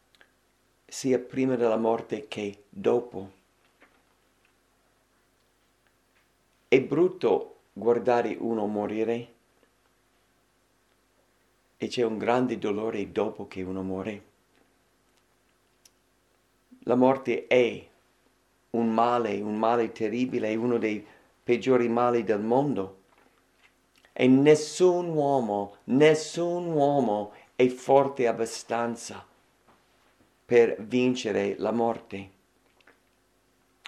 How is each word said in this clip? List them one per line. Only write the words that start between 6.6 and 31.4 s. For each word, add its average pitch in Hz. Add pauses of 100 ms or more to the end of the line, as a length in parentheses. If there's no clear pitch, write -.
È 135
brutto 139 (120)
guardare 117
uno 110
morire 107 (2500)
e 117
c'è 120
un 110
grande 117
dolore 104
dopo 101
che -
uno 95
muore. 95 (2500)
La 113
morte 127
è 120 (840)
un 113
male, 117
un 107
male 113
terribile, 117
è 110
uno 117
dei 107 (380)
peggiori 120
mali 120
del 101
mondo. 113 (1080)
E -
nessun 151
uomo, 131
nessun 156
uomo 135 (200)
è 127
forte 131
abbastanza 113 (1200)
per 117
vincere 110